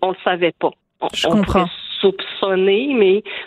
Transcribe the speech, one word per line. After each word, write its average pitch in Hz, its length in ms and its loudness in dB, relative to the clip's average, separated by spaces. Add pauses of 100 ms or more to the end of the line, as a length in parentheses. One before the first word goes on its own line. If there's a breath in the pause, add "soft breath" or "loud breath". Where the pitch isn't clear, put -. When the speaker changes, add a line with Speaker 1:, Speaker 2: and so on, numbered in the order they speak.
Speaker 1:
on 185 100 0
le 180 140 -6
savait 175 340 0
pas. 160 120 0 (300)
On, - 120 -4
Speaker 2:
Je - 160 -2
Speaker 1:
on 170 40 2
Speaker 2:
comprends. 196 280 2
Speaker 1:
pouvait 175 120 -2 (280)
soupçonner, 196 920 0
mais 202 280 4 (240 loud breath)